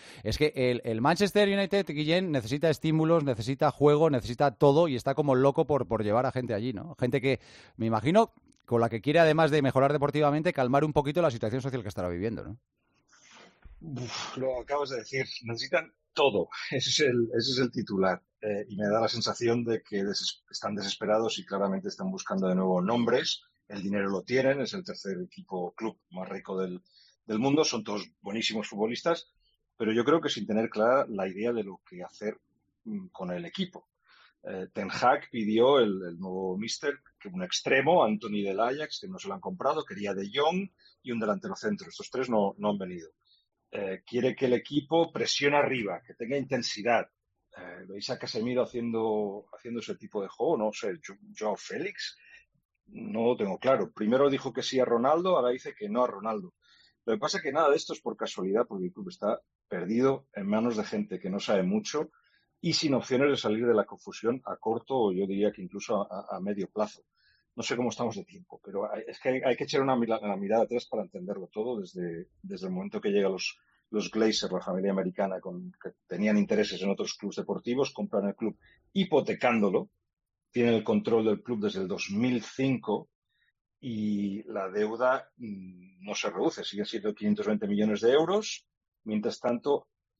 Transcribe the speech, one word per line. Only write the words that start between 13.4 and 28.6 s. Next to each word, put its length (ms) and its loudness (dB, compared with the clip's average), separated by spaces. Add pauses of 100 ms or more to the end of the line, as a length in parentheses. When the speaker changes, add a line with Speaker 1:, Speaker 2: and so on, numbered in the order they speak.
Speaker 2:
Uf, 560 -10
lo 240 -2
acabas 280 -2
de 100 -4
decir. 260 -4 (180)
Necesitan 480 -2 (220)
todo. 340 4 (240)
Ese 180 -2
es 120 2
el, 360 4
ese 140 0
es 80 0
el 120 2
titular. 500 0 (200)
Eh, 280 -2
y 80 -10
me 100 0
da 140 4
la 80 2
sensación 560 0
de 180 0
que 200 -2
deses-, 460 -4
están 260 -6
desesperados 640 0
y 60 -12
claramente 440 -2
están 200 -6
buscando 380 -2
de 80 2
nuevo 260 2
nombres. 640 2 (240)
El 160 -10
dinero 260 0
lo 140 -2
tienen, 380 2
es 120 -4
el 120 -8
tercer 340 -8
equipo, 540 -8
club 260 -8 (120)
más 180 -10
rico 280 -8
del, 240 -4 (440)
del 140 -2
mundo. 260 4
Son 180 -2
todos 260 -6 (120)
buenísimos 480 -4